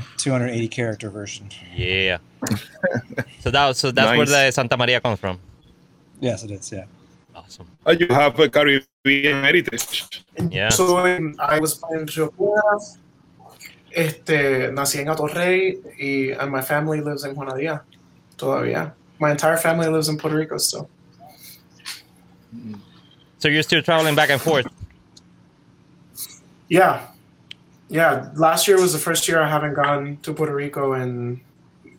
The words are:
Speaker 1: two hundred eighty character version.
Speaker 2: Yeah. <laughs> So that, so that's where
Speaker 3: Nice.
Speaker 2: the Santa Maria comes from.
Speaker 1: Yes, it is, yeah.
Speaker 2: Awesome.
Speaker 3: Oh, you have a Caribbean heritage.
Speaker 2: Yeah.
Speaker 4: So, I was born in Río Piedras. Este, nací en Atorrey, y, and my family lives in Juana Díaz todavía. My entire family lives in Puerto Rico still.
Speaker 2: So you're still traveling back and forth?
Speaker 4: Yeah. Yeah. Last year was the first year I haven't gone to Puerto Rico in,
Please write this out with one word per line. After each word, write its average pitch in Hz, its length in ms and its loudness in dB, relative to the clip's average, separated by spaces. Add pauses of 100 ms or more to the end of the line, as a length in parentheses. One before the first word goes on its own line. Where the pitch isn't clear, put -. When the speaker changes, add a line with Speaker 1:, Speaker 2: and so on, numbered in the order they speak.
(180)
Speaker 1:
two - 140 -4
hundred 123 200 0
eighty 117 160 -2
character 110 420 -6
version. 101 400 -14 (260)
Speaker 2:
Yeah. 92 440 0 (220)
<laughs> - 160 0 (840)
So - 80 -4
that, 139 260 4
so 139 140 0
that's 127 220 4
where 120 80 4
Speaker 3:
Nice. 143 100 4
Speaker 2:
the 139 220 6
Santa 127 260 0
Maria 123 240 2
comes 110 180 0
from. 92 200 -4 (800)
Speaker 1:
Yes, 117 240 -4
it 104 80 -14
is, 98 200 -14
yeah. 92 140 -12 (500)
Speaker 2:
Awesome. - 300 -20 (220)
Speaker 3:
Oh, 156 40 6
you 170 200 4
have 147 280 4
a 156 80 8
Caribbean 139 960 2
heritage. 139 640 0 (440)
Speaker 2:
Yeah. 95 180 0
Speaker 4:
So, 180 280 4 (420)
I 151 200 0
was 156 140 0
born 160 280 -8
in 156 40 -8
Río 156 320 -4
Piedras. 208 640 0 (920)
Este, 143 800 0
nací 139 280 -2
en 139 80 -6
Atorrey, 180 760 0 (160)
y, 135 420 -4
and 139 120 -6
my 135 100 -4
family 151 400 -2
lives 147 240 -6
in 139 80 -10
Juana 139 200 -10
Díaz 147 280 -4 (560)
todavía. 135 540 -2 (260)
My 151 140 2
entire 156 260 2
family 165 300 0
lives 160 200 0
in 151 120 -2
Puerto 156 180 -2
Rico 156 220 -4
still. - 280 -4 (2500)
Speaker 2:
So - 80 0
you're 151 160 2
still 165 180 0
traveling 160 320 2
back 151 160 4
and 139 100 2
forth? 147 280 2 (2000)
Speaker 4:
Yeah. - 380 4 (840)
Yeah. 151 460 2
Last 160 320 2
year 190 120 6
was 180 140 4
the 151 60 -4
first 165 280 -2
year 165 140 4
I 151 80 2
haven't 147 240 0
gone 143 480 -2
to 156 100 -8
Puerto 151 220 -4
Rico 139 400 -4
in, 123 480 -6 (580)